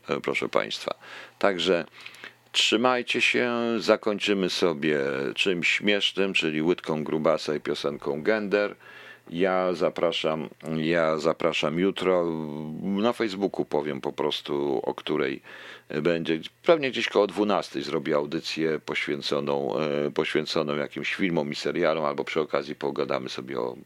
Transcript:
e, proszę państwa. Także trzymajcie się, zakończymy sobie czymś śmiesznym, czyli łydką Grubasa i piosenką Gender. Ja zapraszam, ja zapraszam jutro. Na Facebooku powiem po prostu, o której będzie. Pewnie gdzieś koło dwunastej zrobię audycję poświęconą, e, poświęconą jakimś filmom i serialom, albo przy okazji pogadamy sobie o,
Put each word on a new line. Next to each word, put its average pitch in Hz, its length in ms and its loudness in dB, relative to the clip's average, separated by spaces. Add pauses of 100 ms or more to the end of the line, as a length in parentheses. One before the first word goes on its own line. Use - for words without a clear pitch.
e, 69 120 -2
proszę - 280 -2
państwa. - 460 -2 (440)
Także 87 460 2 (680)
trzymajcie 123 680 2
się, 120 300 2 (280)
zakończymy 98 680 2
sobie 76 500 2 (360)
czymś 87 320 0
śmiesznym, 98 640 2
czyli 78 280 0
łydką 78 420 0
Grubasa 78 520 2
i 73 40 -4
piosenką 73 640 -4
Gender. 104 520 2 (540)
Ja 92 440 2
zapraszam, 80 760 0 (280)
ja 80 400 2
zapraszam 78 640 0
jutro. 90 460 2 (560)
Na 101 320 0
Facebooku 98 520 -2
powiem 73 360 -2
po 71 120 -4
prostu, 71 680 -2
o 65 100 -2
której 73 480 -2 (480)
będzie. 82 500 0 (240)
Pewnie 147 280 4
gdzieś 113 180 -2
koło 104 180 4
dwunastej 92 560 0
zrobię 73 320 -2
audycję 76 640 -2
poświęconą, 71 1000 -2
e, 73 340 0
poświęconą 76 640 0
jakimś 71 400 -4
filmom 82 360 0
i 76 40 -6
serialom, 80 500 0
albo 71 180 -2
przy - 180 -2
okazji 73 340 -4
pogadamy 67 540 -2
sobie 64 300 -8
o, 62 160 -4 (100)